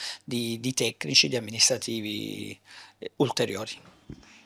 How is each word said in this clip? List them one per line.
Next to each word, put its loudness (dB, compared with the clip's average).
di, -2
di -2
tecnici, 4
di 0
amministrativi, 0
eh, -10
ulteriori. 0